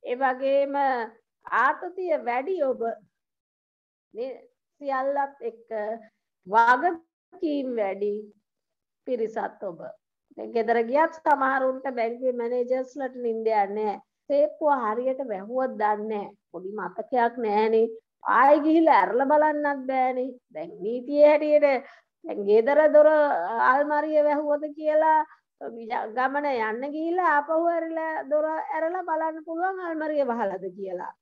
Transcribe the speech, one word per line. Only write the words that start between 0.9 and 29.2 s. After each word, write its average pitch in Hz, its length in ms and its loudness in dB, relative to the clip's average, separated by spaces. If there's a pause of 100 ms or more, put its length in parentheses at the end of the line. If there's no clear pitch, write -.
ආතතිය 320 720 0
වැඩි 254 440 -4
ඔබ. 247 200 -2 (1300)
මේ 247 180 -8 (500)
සියල්ලත් 277 580 -2
එක්ක 226 300 -12 (760)
වගකීම් 277 1200 0
වැඩි 202 420 -2 (920)
පිරිසත් 220 560 -6
ඔබ. 170 160 -10 (520)
දැන් 220 200 -12
ගෙදර 226 320 0
ගියත් 294 320 0
සමහරුන්ට 269 760 0
බැංකුවේ 240 440 -4
මැනේජර්ස්ලට 247 800 -4
නිින්ද 226 320 -4
යන්නේ 214 200 2
නැහැ. 208 300 -4 (260)
සේප්පුව 294 560 0
හරියට 247 440 -4
වැහුවත් 233 500 -4
දන්නේ 208 320 -2
නැහැ. 208 300 -8 (120)
පොඩි 185 240 -12
මතකයක් 220 680 -2
නැහැනේ. 220 500 2 (400)
ආයෙ 269 320 6
ගිහිල්ලා 311 400 6
ඇරලා 214 280 2
බලන්නත් 294 560 2
බෑනේ. 254 460 -2 (180)
දැන් 156 300 -12
නීතියේ 254 500 4
හැටියට 294 400 6 (580)
දැන් 208 180 -8
ගෙදර 226 360 4 (100)
දොර 302 200 8 (540)
අල්මාරිය 294 600 2
වැහුවද 294 460 0
කියලා 311 500 2 (880)
ගමන 262 400 -2
යන්න 240 440 -4
ගිහිල්ලා 339 380 0
ආපහු 294 260 0 (100)
ඇරලා 330 460 -4 (120)
දොර 302 220 0
ඇරලා 320 580 -4
බලන්න 320 400 -4